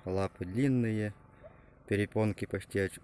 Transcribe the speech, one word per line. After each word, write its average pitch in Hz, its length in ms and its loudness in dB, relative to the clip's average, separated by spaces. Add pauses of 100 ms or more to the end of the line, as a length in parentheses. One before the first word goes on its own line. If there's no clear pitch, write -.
лапы 95 400 -2
длинные, 110 720 0 (720)
перепонки 104 600 2
почти - 340 -2
оч-, 95 240 -2